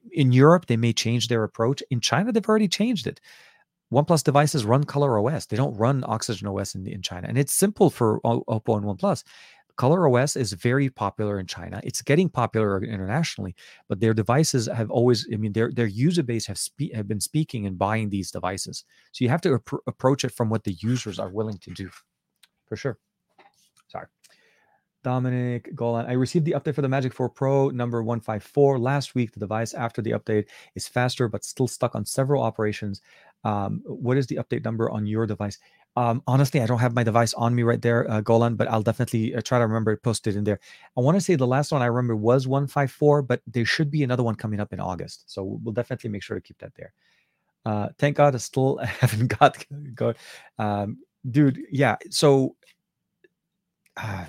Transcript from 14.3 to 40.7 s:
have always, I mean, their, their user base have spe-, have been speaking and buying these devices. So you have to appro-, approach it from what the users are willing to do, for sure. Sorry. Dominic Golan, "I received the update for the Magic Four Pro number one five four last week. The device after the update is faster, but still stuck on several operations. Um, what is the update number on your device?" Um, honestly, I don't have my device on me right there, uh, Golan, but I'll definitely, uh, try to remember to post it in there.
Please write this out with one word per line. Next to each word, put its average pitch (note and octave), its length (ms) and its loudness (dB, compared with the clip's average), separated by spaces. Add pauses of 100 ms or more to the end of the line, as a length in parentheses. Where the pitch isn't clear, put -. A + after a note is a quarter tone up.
have A2+ 240 -4
always, A#2+ 420 2
I G#2+ 40 -2
mean, G#2+ 140 -2
their, A2 200 -2
their A#2 160 0
user C#3+ 340 0
base A#2 240 -4
have F#2+ 140 -10
spe-, - 340 -8
have G#2 140 -6
been G#2+ 120 -4
speaking C3 460 -4
and F#2+ 100 -6
buying G#2 360 0
these G2 180 -4
devices. F#2 540 -8 (300)
So B2+ 120 -2
you A#2 40 2
have E3 120 2
to D3 160 2
appro-, - 300 -8
approach C3+ 380 0
it - 60 -6
from A2+ 200 -2
what A2+ 120 -2
the G2 100 -4
users G#2+ 440 -4
are G2+ 120 -6
willing G#2+ 280 -6
to - 140 -18
do, F2+ 180 -12 (800)
for G#2+ 80 -10
sure. - 240 -6 (880)
Sorry. - 180 -14 (1000)
Dominic B2 680 -2
Golan, A#2 320 -2
"I B2 80 -4
received C3 320 2
the D#3 80 0
update C#3+ 220 -2
for D3+ 80 -2
the C3+ 40 0
Magic C3 240 0
Four B2 180 -4
Pro C#3 400 2
number A#2+ 340 -2
one A#2 180 -2
five G#2+ 220 -6
four C#3 340 4
last C3 380 -2
week. B2 180 -2
The - 60 -12
device A2 340 -4
after A#2 300 -6
the A2+ 80 -2
update G#2+ 340 0 (300)
is - 120 -10
faster, B2 400 0
but G#2 160 -8
still - 240 -2
stuck - 280 -4
on G#2+ 100 -4
several C3+ 380 0
operations. G#2+ 580 -4 (420)
Um, G2+ 420 -2
what B2 320 -2
is C3 100 0
the C3 80 -6
update B2 280 -6
number A2+ 280 -2
on G#2+ 160 -4
your A2 180 0
device?" G2+ 320 -6 (380)
Um, A#2+ 300 0
honestly, C3+ 340 2
I A#2 60 2
don't A#2 140 2
have A#2+ 160 2
my A#2+ 80 2
device A2 320 2
on A#2+ 180 2
me A#2+ 80 2
right A#2 180 2
there, A#2 300 2
uh, G#2+ 120 0
Golan, A#2 340 4
but A2+ 120 0
I'll A2+ 140 0
definitely, A2+ 540 0
uh, A#2 60 -4
try B2+ 180 0
to A#2 80 4
remember A2 280 0
to - 60 -6
post - 240 -2
it G2+ 100 0
in G#2 80 -2
there. G2+ 160 0 (380)